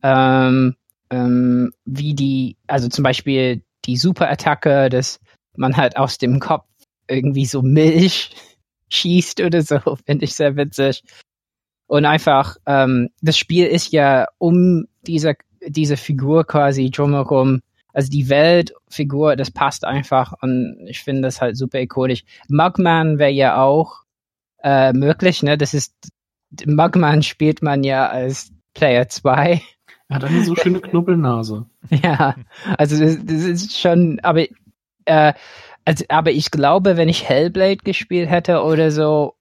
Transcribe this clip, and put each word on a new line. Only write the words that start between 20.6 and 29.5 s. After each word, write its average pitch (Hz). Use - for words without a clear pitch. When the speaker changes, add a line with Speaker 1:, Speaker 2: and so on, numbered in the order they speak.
Speaker 1:
ich 127
find 135
das 127
halt 120
super 131
ikonisch. 127
Mugman 160
wär 143
ja 135
auch, 147
äh, 135
möglich, 147
ne? 147
Das 147
ist, -
Mugman 151
spielt 151
man 143
ja 135
als 131
Player 123
zwei. 147